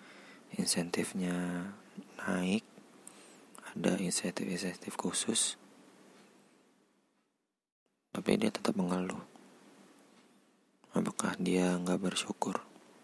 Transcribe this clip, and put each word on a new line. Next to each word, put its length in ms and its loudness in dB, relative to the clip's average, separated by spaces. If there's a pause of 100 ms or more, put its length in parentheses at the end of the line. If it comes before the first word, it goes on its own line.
(580)
insentifnya 1120 0 (480)
naik, 480 0 (1040)
ada 280 2
insentif-insentif 1000 -4
khusus. 600 0 (2500)
Tapi 240 6
dia 100 6
tetap 240 0
mengeluh. 480 0 (1700)
Apakah 480 2
dia 360 4
nggak 260 0
bersyukur? 580 -2 (420)